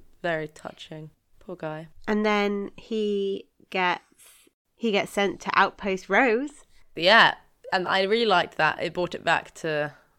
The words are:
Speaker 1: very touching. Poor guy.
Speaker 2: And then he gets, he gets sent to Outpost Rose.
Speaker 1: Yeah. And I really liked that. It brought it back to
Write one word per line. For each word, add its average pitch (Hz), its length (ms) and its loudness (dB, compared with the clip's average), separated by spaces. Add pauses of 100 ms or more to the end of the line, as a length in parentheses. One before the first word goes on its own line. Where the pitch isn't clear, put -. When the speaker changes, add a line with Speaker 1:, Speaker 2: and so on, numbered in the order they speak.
(220)
Speaker 1:
very 160 260 -4
touching. - 640 -16 (280)
Poor - 180 -14
guy. 160 320 -10 (200)
Speaker 2:
And 214 160 2
then 202 520 0
he 202 720 -4 (240)
gets, - 760 -6 (260)
he 233 180 -2
gets 190 200 -2
sent 202 280 -2
to 180 140 -6
Outpost 190 540 0
Rose. 247 560 0 (320)
Speaker 1:
Yeah. 175 380 6 (380)
And 185 160 0
I 190 160 2
really 226 200 2
liked 175 320 2
that. 156 260 0
It 160 120 -6
brought 175 200 -4
it - 100 -14
back - 320 0
to 151 360 -4 (260)